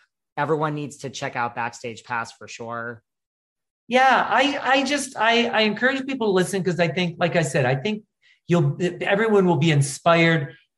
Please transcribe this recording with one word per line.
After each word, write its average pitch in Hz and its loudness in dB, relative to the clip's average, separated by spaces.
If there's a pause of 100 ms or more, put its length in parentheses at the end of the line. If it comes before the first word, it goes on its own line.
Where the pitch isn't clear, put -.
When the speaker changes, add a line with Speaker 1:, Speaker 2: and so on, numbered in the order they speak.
(360)
Speaker 1:
Everyone 151 -2
needs 147 -10
to 135 -10
check - -8
out 120 -4
Backstage 117 -10
Pass 117 -6
for 107 -20
sure. 117 -12 (840)
Speaker 2:
Yeah, 240 4
I, 269 0
I 269 2
just, 277 -4
I, 233 2
I 214 0
encourage 247 0
people 262 -4
to 196 2
listen 185 0
'cause 175 0
I 170 2
think, 175 -4
like 180 0
I 165 2
said, 143 0
I 135 2
think 214 -4 (460)
you'll, 160 2 (240)
everyone 202 2
will 170 4
be 160 2
inspired, 160 2 (220)